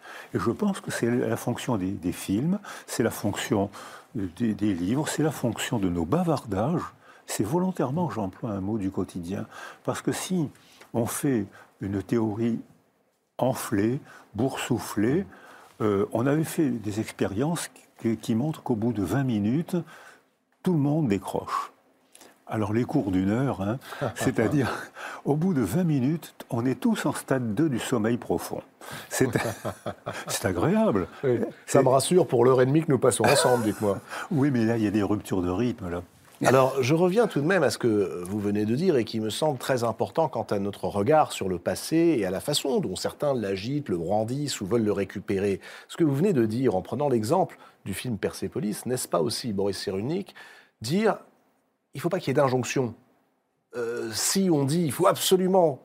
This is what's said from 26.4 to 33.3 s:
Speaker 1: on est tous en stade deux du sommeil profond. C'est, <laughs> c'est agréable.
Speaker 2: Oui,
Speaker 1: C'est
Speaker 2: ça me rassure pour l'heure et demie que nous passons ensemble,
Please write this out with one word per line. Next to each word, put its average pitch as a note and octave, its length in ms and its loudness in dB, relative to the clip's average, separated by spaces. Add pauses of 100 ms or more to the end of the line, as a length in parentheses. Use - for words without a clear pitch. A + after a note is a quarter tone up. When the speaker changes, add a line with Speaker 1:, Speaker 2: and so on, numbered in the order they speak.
Speaker 1:
on A#2 160 -2
est C3 120 2
tous A3 280 0
en C#3 60 0
stade B2 420 -2
deux D#3 140 2
du A#2+ 100 -2
sommeil A#2 380 0
profond. - 440 -4 (480)
C'est, - 200 2 (500)
<laughs> - 480 -10
c'est - 200 -4
agréable. B2 600 2 (160)
Speaker 2:
Oui, B2 160 2 (280)
Speaker 1:
C'est - 120 -4
Speaker 2:
ça C#3 40 8
me C3 60 4
rassure C3+ 380 4
pour A#2+ 180 4
l'heure B2+ 160 8
et B2+ 60 6
demie D3 160 4
que D#3 80 -2
nous C3 80 6
passons A2+ 260 4
ensemble, B2 400 6